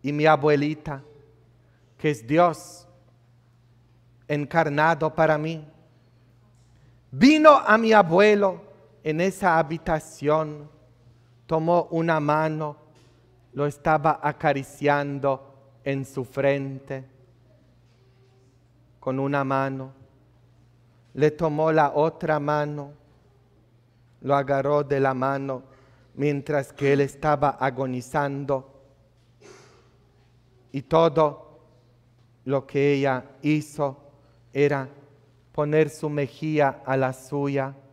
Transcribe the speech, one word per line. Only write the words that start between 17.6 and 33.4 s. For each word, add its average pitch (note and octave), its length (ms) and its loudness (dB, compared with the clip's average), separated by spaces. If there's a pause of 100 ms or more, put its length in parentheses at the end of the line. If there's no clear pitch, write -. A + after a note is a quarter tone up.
con C3 200 -6
una C#3 260 -2
mano, C3+ 600 -6 (1080)
le D3 160 2
tomó D#3 420 -2
la D3 220 2
otra D#3 440 0
mano, D3 540 -4 (1300)
lo C#3 160 0
agarró C#3+ 480 0
de C#3 160 -2
la C3+ 140 0
mano C3+ 480 -6 (500)
mientras C#3+ 600 -4
que C#3 180 0
él C#3 80 2
estaba C#3+ 480 0 (100)
agonizando, C3+ 1120 -4 (2000)
y C3+ 100 -8
todo D#3+ 760 0 (840)
lo C3+ 220 -4
que C#3+ 260 0
ella C3+ 380 -2 (100)